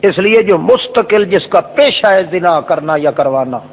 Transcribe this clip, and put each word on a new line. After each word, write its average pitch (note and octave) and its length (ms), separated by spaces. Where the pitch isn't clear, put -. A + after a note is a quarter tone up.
اس G3 160
لیے G#3+ 260
جو F#3+ 140
مستقل G#3 680
جس G3 240
کا F3+ 120
پیشہ B3 500
ہے F#3+ 200
زنا E3+ 300
کرنا D#3 360
یا D3 140
کروانا C3 480